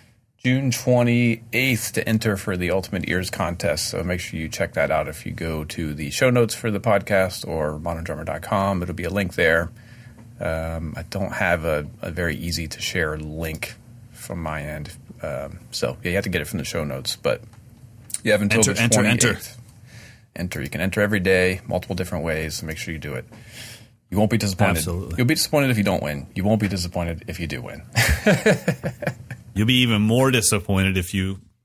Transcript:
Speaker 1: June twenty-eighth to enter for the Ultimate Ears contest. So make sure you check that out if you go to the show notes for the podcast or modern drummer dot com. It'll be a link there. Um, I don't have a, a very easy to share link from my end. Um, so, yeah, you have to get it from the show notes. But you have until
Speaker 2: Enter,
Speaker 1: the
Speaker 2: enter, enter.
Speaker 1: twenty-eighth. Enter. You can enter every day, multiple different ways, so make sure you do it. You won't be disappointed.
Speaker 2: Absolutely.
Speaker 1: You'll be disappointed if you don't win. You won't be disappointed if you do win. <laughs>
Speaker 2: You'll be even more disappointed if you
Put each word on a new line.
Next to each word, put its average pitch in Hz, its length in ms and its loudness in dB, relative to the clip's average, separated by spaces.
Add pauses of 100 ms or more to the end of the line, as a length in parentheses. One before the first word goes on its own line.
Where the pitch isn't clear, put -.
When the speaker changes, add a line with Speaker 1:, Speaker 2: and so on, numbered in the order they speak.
(440)
Speaker 1:
June 131 280 2
twenty-eighth 120 1200 2
to - 140 -2
enter 110 300 2
for 98 200 -4
the 90 140 0
Ultimate 92 380 -2
Ears 90 220 0
contest. 87 580 -2
So - 140 -4
make 90 160 -2
sure - 200 -8
you 80 100 -6
check 82 240 -4
that 78 180 0
out 76 160 0
if 78 180 -12
you - 60 -8
go 80 340 -4
to 78 280 -6
the 71 180 -6
show 131 180 4
notes 120 240 4
for - 160 -4
the 101 100 -2
podcast 98 680 2
or 78 320 -2
modern 82 240 -4
drummer 80 200 -6
dot 78 200 -6
com. 98 400 0
It'll 87 120 -4
be 87 100 -6
a 85 40 -2
link 95 260 -2
there. 82 360 4 (680)
Um, 80 580 -4
I 82 60 -10
don't 95 280 -6
have 87 340 0
a, 76 220 0 (140)
a 87 100 -8
very 82 240 -2
easy 85 320 -4
to - 140 -12
share 78 360 -2
link 78 560 -8 (380)
from - 320 -10
my 78 180 -4
end. 76 300 -10 (320)
Um, 71 360 -8 (120)
so, - 320 -4
yeah, 87 60 -2
you 87 60 0
have 101 100 0
to 104 40 -4
get 87 120 0
it 73 40 -4
from 82 140 -6
the 67 60 -6
show - 180 -4
notes. 67 320 -6
But - 260 -2 (800)
you 107 100 4
have 101 80 4
until 104 180 2
Speaker 2:
Enter, 107 140 4
Speaker 1:
the 101 80 0
Speaker 2:
enter, 113 240 6
enter. 117 240 4
Speaker 1:
twenty-eighth. - 320 -6 (760)
Enter. 90 260 -6
You 67 80 -6
can - 120 -4
enter 92 180 0
every 104 220 2
day, 92 440 4
multiple 90 300 -4
different 87 300 -4
ways, 80 300 -2
so - 100 -8
make 78 120 -8
sure - 160 -8
you 78 60 -8
do 71 140 -8
it. 62 100 -8 (880)
You 92 60 -2
won't 104 120 4
be 117 80 4
disappointed. 98 380 2
Speaker 2:
Absolutely. 85 420 -4
Speaker 1:
You'll 123 100 4
be 160 80 4
disappointed 143 360 2
if 113 60 2
you 104 80 4
don't 95 180 2
win. 69 320 -4
You 92 80 -2
won't 107 160 4
be 104 80 2
disappointed 87 600 -4
if 82 100 -6
you 85 80 -4
do 65 140 -6
win. - 200 -12 (440)
<laughs> - 1300 0
Speaker 2:
You'll 107 120 4
be 127 160 6
even 113 180 4
more 123 300 6
disappointed 95 640 2
if 90 160 -2
you 95 260 -2 (260)